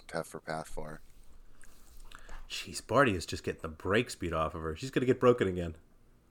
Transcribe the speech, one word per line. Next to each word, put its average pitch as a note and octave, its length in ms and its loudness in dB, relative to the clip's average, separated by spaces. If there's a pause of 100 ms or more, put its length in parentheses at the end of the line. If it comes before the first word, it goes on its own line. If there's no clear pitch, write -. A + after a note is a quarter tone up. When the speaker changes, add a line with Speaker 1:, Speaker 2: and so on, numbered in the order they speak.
Speaker 1:
tougher - 320 -4
path D#2 280 -6
for D#2+ 200 -4
her. D#2 140 -10 (1500)
Speaker 2:
Jeez, - 360 -8
Barty A#2+ 300 6
is E2+ 100 -4
just - 180 -6
getting - 200 -4
the E2 40 -6
brakes F#2+ 480 0
beat E2+ 160 -4
off D#2+ 240 2
of E2 60 -4
her. D#2+ 160 -2
She's C3+ 140 -6
gonna C#3 140 2
get B2 140 6
broken A#2+ 300 8
again. E2+ 260 -2 (560)